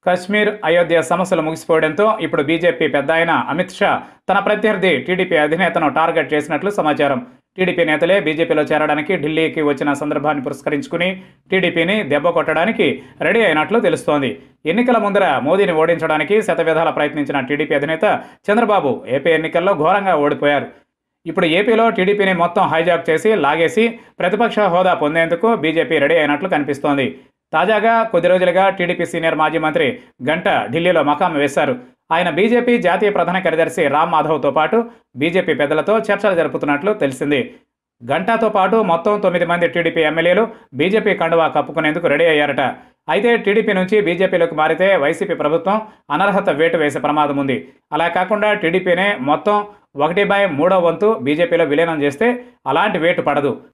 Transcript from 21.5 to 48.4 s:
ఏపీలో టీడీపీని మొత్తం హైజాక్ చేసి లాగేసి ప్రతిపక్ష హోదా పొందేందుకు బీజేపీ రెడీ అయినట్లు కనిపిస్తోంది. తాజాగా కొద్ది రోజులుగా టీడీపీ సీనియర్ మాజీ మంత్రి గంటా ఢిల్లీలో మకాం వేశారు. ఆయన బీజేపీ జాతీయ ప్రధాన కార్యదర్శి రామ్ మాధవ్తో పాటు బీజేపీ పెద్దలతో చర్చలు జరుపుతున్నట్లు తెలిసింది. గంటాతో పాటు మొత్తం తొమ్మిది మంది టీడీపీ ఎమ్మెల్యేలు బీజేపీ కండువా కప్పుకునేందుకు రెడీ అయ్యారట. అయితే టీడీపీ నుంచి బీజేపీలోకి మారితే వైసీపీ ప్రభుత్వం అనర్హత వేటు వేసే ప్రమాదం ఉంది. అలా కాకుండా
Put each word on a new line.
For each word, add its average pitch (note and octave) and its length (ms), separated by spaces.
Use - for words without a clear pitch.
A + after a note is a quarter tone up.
ఏపీలో A3 280
టీడీపీని G3 380
మొత్తం F3+ 180
హైజాక్ E3+ 340
చేసి D#3+ 220
లాగేసి E3 380
ప్రతిపక్ష G#3 380
హోదా F3+ 180
పొందేందుకు E3 460
బీజేపీ D#3+ 400
రెడీ D#3+ 160
అయినట్లు D3 340
కనిపిస్తోంది. C#3+ 520
తాజాగా G#3 380
కొద్ది F3 200
రోజులుగా F3+ 340
టీడీపీ F3 360
సీనియర్ E3 280
మాజీ D#3 240
మంత్రి D#3 220
గంటా E3+ 240
ఢిల్లీలో E3+ 340
మకాం E3+ 320
వేశారు. C#3+ 340
ఆయన F3 220
బీజేపీ A#3+ 360
జాతీయ F#3+ 300
ప్రధాన F3+ 300
కార్యదర్శి D#3+ 380
రామ్ E3 180
మాధవ్తో D3+ 440
పాటు D#3+ 200
బీజేపీ E3+ 400
పెద్దలతో D3+ 340
చర్చలు G3 320
జరుపుతున్నట్లు D3 520
తెలిసింది. C#3+ 380
గంటాతో F#3 460
పాటు F#3+ 200
మొత్తం G3+ 340
తొమ్మిది F3 260
మంది E3+ 220
టీడీపీ E3 360
ఎమ్మెల్యేలు F3 360
బీజేపీ G3 440
కండువా E3 240
కప్పుకునేందుకు D#3 560
రెడీ E3 200
అయ్యారట. D3 280
అయితే A#3 180
టీడీపీ G#3 320
నుంచి F#3+ 280
బీజేపీలోకి F3 540
మారితే D#3+ 280
వైసీపీ E3 380
ప్రభుత్వం E3 360
అనర్హత F#3 340
వేటు E3+ 220
వేసే C#3+ 240
ప్రమాదం D3 360
ఉంది. C3 140
అలా E3+ 100
కాకుండా G#3 320